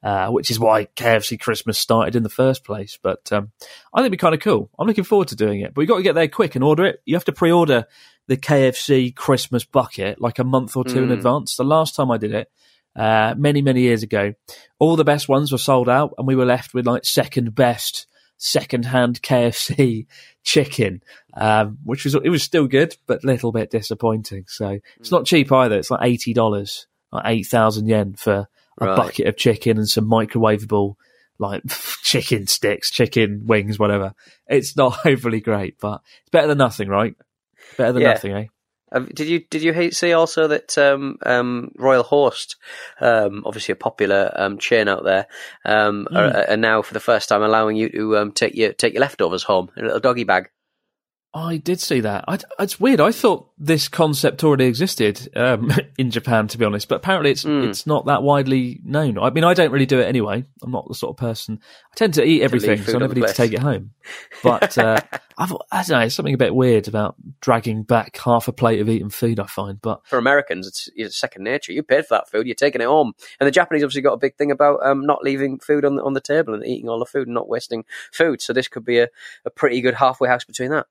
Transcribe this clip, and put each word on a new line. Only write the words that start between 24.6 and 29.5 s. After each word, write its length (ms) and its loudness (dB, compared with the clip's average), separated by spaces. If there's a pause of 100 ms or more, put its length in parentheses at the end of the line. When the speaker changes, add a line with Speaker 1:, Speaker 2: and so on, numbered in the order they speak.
Speaker 1:
it's 120 -8
not 140 2
cheap 260 2
either. 260 4
It's, 140 -2
like, 120 -2
eighty 300 0
dollars, 540 -2 (240)
like, 160 -8
eight 200 -2
thousand 400 2
yen 280 0
for 320 0 (340)
a 40 -2
Speaker 2:
Right. 100 0
Speaker 1:
bucket 320 0
of 80 -2
chicken 420 2